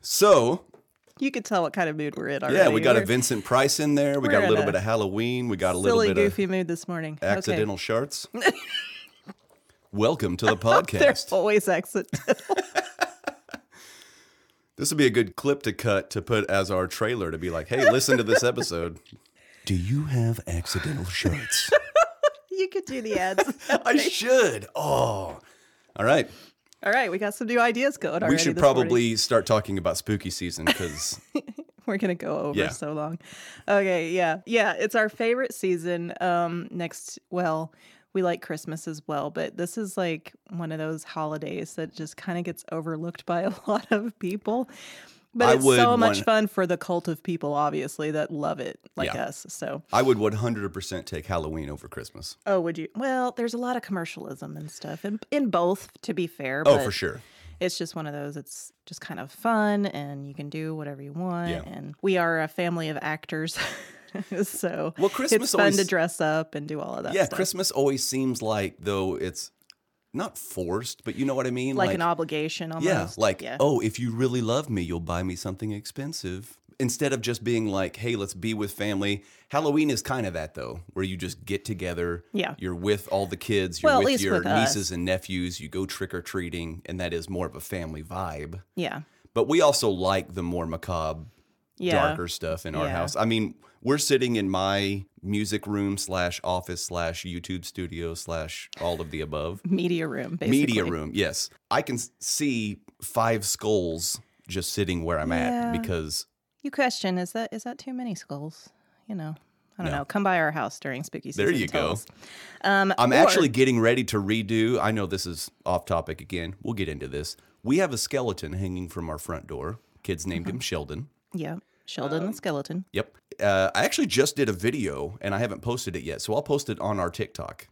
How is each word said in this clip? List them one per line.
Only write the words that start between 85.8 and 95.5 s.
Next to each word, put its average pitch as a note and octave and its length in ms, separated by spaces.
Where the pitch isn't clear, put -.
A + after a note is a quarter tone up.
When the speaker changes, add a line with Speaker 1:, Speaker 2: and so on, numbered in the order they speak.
Speaker 1:
trick-or-treating, E2+ 1000
and F2+ 140
that F2 140
is E2+ 160
more F2+ 160
of D#2 100
a D2 40
family D#2+ 440
vibe. E2+ 580
Speaker 2:
Yeah. D#3+ 260
Speaker 1:
But A2+ 140
we E3 140
also C#3 280
like F#2 440
the F#2 100
more F2 220
macabre, D#2+ 600
Speaker 2:
Yeah. F3 160
Speaker 1:
darker D3+ 200
stuff E2 380
in D#2 100
our E2 100
Speaker 2:
Yeah. D#2+ 80
Speaker 1:
house. F2 220
I G#2+ 100
mean, A2+ 300
we're C#3 180
sitting B2+ 360
in G2 140
my G2 560
music G#2 460